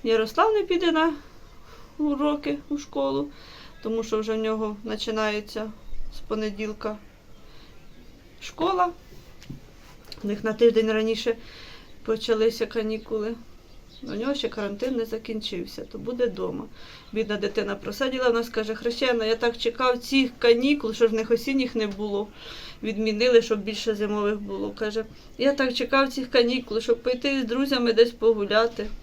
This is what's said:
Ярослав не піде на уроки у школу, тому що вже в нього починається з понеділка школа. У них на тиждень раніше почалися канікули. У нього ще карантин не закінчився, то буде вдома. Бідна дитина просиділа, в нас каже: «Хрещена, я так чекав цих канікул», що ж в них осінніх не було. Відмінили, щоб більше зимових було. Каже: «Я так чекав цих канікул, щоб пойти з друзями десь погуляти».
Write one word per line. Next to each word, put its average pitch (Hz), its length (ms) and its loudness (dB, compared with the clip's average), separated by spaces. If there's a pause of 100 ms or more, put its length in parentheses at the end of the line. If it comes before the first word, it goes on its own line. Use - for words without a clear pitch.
Ярослав 226 500 4
не 415 100 2
піде 349 280 2
на 320 220 4 (840)
уроки 294 600 0 (120)
у 294 80 -2
школу, 277 540 -2 (520)
тому 226 200 -2
що 220 160 -2
вже 220 140 -2
в 220 40 0
нього 220 460 -2
починається 214 880 -2 (460)
з - 20 -8
понеділка 214 800 -4 (1400)
школа. 359 480 0 (1300)
У 208 40 -4
них 202 160 -4
на 220 100 0
тиждень 226 380 6
раніше 220 440 2 (680)
почалися 220 600 2
канікули. 220 720 -4 (680)
У 202 120 -8
нього 254 180 -2
ще 277 160 -2
карантин 208 460 -4
не 226 100 0
закінчився, 214 840 -8
то - 60 -12
буде 240 300 -2
вдома. 185 380 -4 (460)
Бідна 208 260 -2
дитина 202 380 -2
просиділа, 254 540 0
в 233 40 4
нас 233 160 0
каже: 220 260 -4
«Хрещена, 233 500 0
я 226 100 2
так 233 220 0
чекав 247 400 2
цих 262 420 4
канікул», 240 540 4
що 226 140 6
ж 214 40 4
в 226 40 0
них 220 160 0
осінніх 254 440 2
не 214 120 0
було. 202 400 -4 (560)
Відмінили, 220 580 4
щоб 226 180 0
більше 208 360 -2
зимових 208 440 0
було. 202 320 -6
Каже: 214 340 -4 (320)
«Я 277 160 4
так 262 200 2
чекав 262 400 2
цих 262 160 -4
канікул, 240 500 2
щоб 233 240 0
пойти 254 380 0
з 233 40 0
друзями 247 480 2
десь 233 180 8
погуляти». 220 760 2 (160)